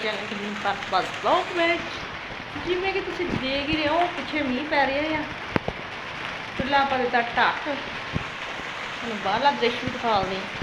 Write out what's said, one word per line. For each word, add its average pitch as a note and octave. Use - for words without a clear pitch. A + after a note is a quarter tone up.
ਚੈਨਲ G#3+
ਗ੍ਰੀਨ G#3
ਪਰਪਸ F#3+
ਵਲੌਗ F4
ਵਿੱਚ। E4+
ਜਿਵੇਂ F#4
ਕਿ F#4+
ਤੁਸੀਂ F4
ਦੇਖ C4+
ਹੀ D#4+
ਰਹੇ D#4
ਹੋ, E4+
ਪਿੱਛੇ D4+
ਮੀਂਹ C4
ਪੈ C#4+
ਰਿਹਾ D4+
ਆ। D4
ਚੁੱਲ੍ਹਾ C#4
ਆਪਾਂ C4+
ਦਿੱਤਾ A#3+
ਢੱਕ। A3
ਤੁਹਾਨੂੰ -
ਬਾਹਰਲਾ A3
ਦ੍ਰਿਸ਼ A#3+
ਵੀ B3+
ਦਿਖਾ A3+
ਦਿੰਦੇ F#3+
ਹਾਂ। G3